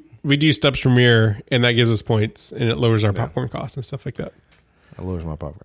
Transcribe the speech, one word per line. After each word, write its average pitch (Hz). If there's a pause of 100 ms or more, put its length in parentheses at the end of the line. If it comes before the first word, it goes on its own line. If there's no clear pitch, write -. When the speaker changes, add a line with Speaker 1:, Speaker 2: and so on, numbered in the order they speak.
(240)
Speaker 1:
we 143
do 151
Stubbs 139
Premiere, 117 (100)
and 123
that 120
gives 117
us 107
points, 107
and 120
it 113
lowers 113
our 104
Speaker 2:
Yeah. 87
Speaker 1:
popcorn 123
costs 123
and 123
stuff -
like -
that. - (640)
Speaker 2:
It -
lowers 90
my 80
popcorn. 73